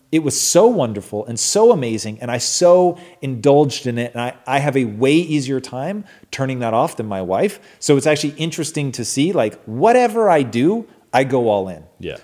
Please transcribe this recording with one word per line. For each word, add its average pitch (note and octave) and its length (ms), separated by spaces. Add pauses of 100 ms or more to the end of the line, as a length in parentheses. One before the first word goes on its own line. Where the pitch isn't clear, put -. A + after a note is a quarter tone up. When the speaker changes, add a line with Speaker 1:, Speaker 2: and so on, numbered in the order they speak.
(100)
Speaker 1:
it D#3+ 120
was C#3+ 160
so F#3+ 280
wonderful A2 600
and A2+ 140
so A3+ 320
amazing, A2 480
and A#2+ 100
I A#2+ 80
so F3 600 (240)
indulged C#3 640
in A#2+ 100
it, A#2+ 160
and A#2+ 80
I, B2 140 (120)
I C3+ 120
have C#3 180
a C3+ 80
way A#2 300
easier D3 460
time E3+ 440 (260)
turning C3 300
that A2+ 140
off D3 220
than A2+ 100
my G2 160
wife. A2 360 (200)
So C#3+ 180
it's C3+ 100
actually D3+ 280
interesting D3+ 580
to A#2 120
see, D3 280
like, A#2 320
whatever A3 640
I D#3+ 140
do, C#3 440 (280)
I C3+ 100
go B2 240
all G2 200
in. D#2 160 (140)
Speaker 2:
Yeah. D#2+ 260